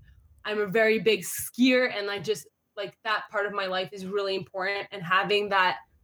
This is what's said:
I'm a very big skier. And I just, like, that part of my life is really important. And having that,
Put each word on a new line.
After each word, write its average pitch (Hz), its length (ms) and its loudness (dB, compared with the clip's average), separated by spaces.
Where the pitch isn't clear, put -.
I'm 208 160 -2
a 208 60 0
very 220 320 4
big 202 260 2
skier. 254 720 2
And 202 140 -4
I 202 100 -4
just, 202 280 -4
like, 196 280 -8
that 214 260 -2
part 202 160 -2
of 196 60 -6
my 196 140 -4
life 185 260 -2
is 190 140 -10
really 196 280 -2
important. 190 580 -6
And 202 100 -10
having 196 480 2
that, 185 260 4